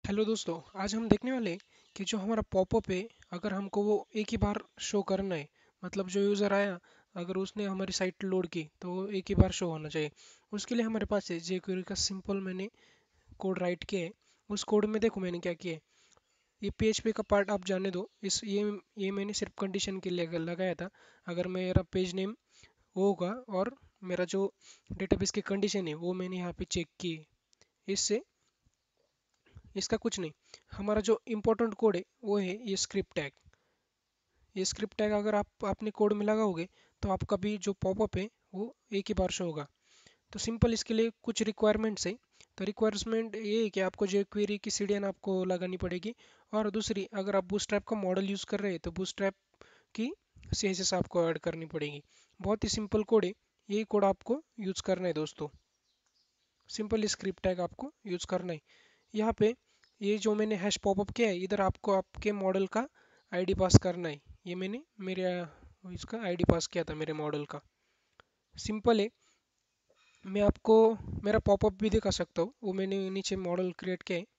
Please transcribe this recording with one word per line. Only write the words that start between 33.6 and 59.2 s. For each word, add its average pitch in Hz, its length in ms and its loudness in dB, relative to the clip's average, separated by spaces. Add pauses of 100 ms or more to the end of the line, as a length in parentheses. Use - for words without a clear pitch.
ये 185 80 0
स्क्रिप्ट - 320 -4
टैग 214 140 2
अगर 208 240 2
आप - 300 -2
अपने 208 260 -2
कोड 208 220 4
में 208 120 0
लगाओगे, 214 440 2 (320)
तो 202 80 0
आपका 190 280 2
भी 208 200 0
जो 190 160 -2
पॉपअप 190 440 0
है, 202 120 -2 (240)
वो 214 240 -6 (160)
एक 196 140 0
ही 214 60 -2
बार 185 180 2
शो 185 140 -4
होगा। 147 220 -6 (680)
तो 214 60 -8
सिंपल 226 340 4
इसके 220 200 -2
लिए 226 180 4 (100)
कुछ 226 200 -2
रिक्वायरमेंट्स 214 640 2
है। 226 100 -4 (400)
तो 190 60 -4
रिक्वायरमेंट 214 720 0
ये 220 280 2
है 208 60 2
कि 190 100 -2
आपको 190 280 0
jQuery 202 520 0
की 214 100 -6
सीडीएन 202 360 0
आपको 190 400 -2
लगानी 180 320 -2
पड़ेगी। 180 380 -4 (380)
और 214 160 2
दूसरी, 202 440 -2
अगर 196 220 -2
आप 190 80 4
बूटस्ट्रैप 202 400 0
का 226 120 -2
मॉडल 190 300 0
यूज़ 196 200 -4
कर 202 140 -2
रहे 196 120 -2
हैं, 165 80 -4
तो 175 120 -6
बूटस्ट्रैप 190 440 -2 (600)
की 247 180 -2 (400)
सीएसएस 190 400 0
आपको 170 360 2
ऐड 160 100 -2
करनी 165 260 -4
पड़ेगी। 147 380 -6 (380)
बहुत 202 220 0
ही 220 60 0
सिंपल 214 340 0
कोड 214 220 4
है, 190 80 -4 (360)
यही 208 140 0
कोड 208 220 2
आपको 233 380 0 (160)
यूज़ 190 220 -4
करना 185 260 0
है 165 60 0
दोस्तों। 151 360 -4 (1200)
सिंपल 214 360 0
स्क्रिप्ट - 380 -4
टैग 185 160 0
आपको 240 340 -6 (120)
यूज़ 175 220 -6
करना 175 260 -2
है। 156 80 -10 (540)
यहाँ 214 180 2